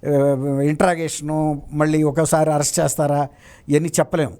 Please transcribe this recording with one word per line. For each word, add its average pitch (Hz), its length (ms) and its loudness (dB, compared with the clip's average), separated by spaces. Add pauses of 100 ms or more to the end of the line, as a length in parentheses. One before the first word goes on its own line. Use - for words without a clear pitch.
ఆ, 147 40 -2 (500)
ఇంట్రాగేషను, 156 1000 -2 (100)
మళ్ళీ 151 300 2
ఒకసారి 156 500 2
అరెస్ట్ 151 280 0
చేస్తారా, 143 480 0 (400)
ఇవన్నీ 151 200 2
చెప్పలేము. 147 520 -2